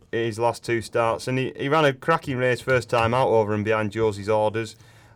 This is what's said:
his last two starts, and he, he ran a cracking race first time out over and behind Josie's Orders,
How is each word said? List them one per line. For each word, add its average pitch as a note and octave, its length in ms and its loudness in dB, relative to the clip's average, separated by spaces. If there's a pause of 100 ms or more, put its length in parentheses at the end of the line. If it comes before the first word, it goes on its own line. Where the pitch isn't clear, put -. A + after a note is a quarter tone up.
(120)
his A2+ 260 -2
last A#2 260 0
two A#2 180 -2
starts, A2+ 440 -2
and C3 120 -2
he, C3 180 -4
he C#3 120 -6
ran D#3 160 2
a C#3 80 4
cracking D#3 440 -2
race B2 240 0
first B2+ 300 0
time A#2 240 2
out B2+ 140 2
over G#2+ 260 2
and G#2 100 -2
behind G#2+ 280 0
Josie's G#2 360 -2
Orders, G#2+ 480 0 (400)